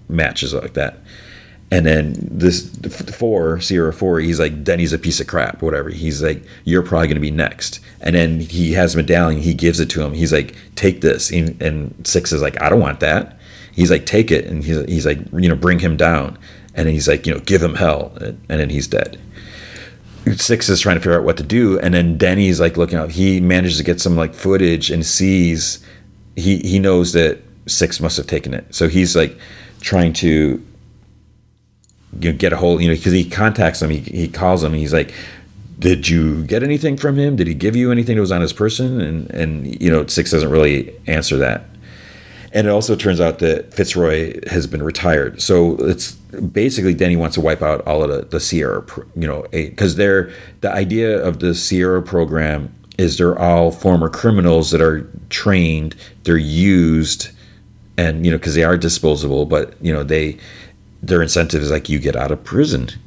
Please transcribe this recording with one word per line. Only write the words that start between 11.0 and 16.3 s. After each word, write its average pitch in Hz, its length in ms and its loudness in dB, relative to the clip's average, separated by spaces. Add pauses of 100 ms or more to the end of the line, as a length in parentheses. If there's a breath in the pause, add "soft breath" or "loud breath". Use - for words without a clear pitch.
this." - 280 0
And, 85 300 -2
and 78 460 -6
Six - 260 0
is 76 80 -2
like, 71 220 -2
"I 76 80 2
don't 110 100 6
want 73 200 -2
that." 78 380 -2 (360 loud breath)
He's 87 160 4
like, 78 160 2
"Take 107 240 2
it." 78 160 2
And 76 180 -6
he's, 78 220 -2
he's 78 180 -2
like, 76 140 0 (160)
you 90 160 2
know, 78 60 2
"Bring 87 220 2
him 80 200 0
down." 80 400 0 (360 loud breath)